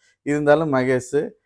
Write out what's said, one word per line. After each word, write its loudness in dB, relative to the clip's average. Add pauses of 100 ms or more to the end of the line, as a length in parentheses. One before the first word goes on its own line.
(220)
இருந்தாலும் 0
மகேஷ் 0 (160)